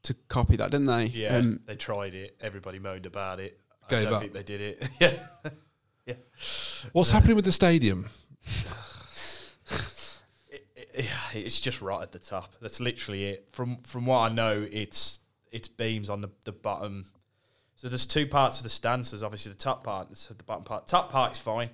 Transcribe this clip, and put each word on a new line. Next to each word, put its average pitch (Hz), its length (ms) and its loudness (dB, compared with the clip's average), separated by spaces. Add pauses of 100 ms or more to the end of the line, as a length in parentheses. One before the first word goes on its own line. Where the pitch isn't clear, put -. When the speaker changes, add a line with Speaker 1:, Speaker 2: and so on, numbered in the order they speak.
Speaker 1:
to 123 100 -4 (160)
copy - 260 6
that, 104 160 0
didn't 143 160 4
they? 117 200 4
Speaker 2:
Yeah, 117 280 0
Speaker 1:
Um, 117 300 4
Speaker 2:
they 107 100 -10
tried 101 400 -6
it. 95 240 -14
Everybody 95 400 -10
moaned 95 260 -8
about 95 360 -6
it. 98 160 -12 (300)
I - 20 -20
Speaker 3:
Gave 117 160 2
Speaker 2:
don't 107 80 0
Speaker 3:
up. 104 80 0
Speaker 2:
think 104 120 -10
they 98 100 -10
did 101 180 -8
it. 104 320 -8
<laughs> - 80 -20
Yeah. - 180 6 (840)
Yeah. 123 80 -10 (800)
Speaker 3:
What's 175 180 8
happening 220 240 10
with 208 100 4
the 190 60 4
stadium? 131 580 4 (2500)
Speaker 2:
It, - 160 -20 (100)
it, - 140 -20 (160)
yeah, 123 340 -6
it's 101 200 -2
just - 220 -2
right 95 200 -4
at 90 100 -12
the 87 80 -16
top. - 420 -10
That's 110 180 -8
literally 104 460 -4
it. 98 260 -8
From, 123 320 -6
from 123 220 -6
what 127 140 4 (120)
I - 20 -4
know, 110 360 2
it's, - 500 -2 (320)
it's 110 160 -10
beams 110 420 -4
on 101 120 -4
the, 98 80 -8 (140)
the 107 80 -10
bottom. 98 540 -6 (680)
So - 120 -14
there's 123 180 2
two 147 220 0
parts 139 300 4
of - 60 -6
the 113 60 -8
stands. 120 420 -2
There's 107 120 -8
obviously 104 280 -8
the 95 60 -18
top - 260 -2
part, 95 260 -6
there's - 180 -14
the 107 160 -20
bottom 95 200 -10
part. - 240 -10
Top 180 240 2
part 127 220 2
is - 60 -8
fine. 117 340 -4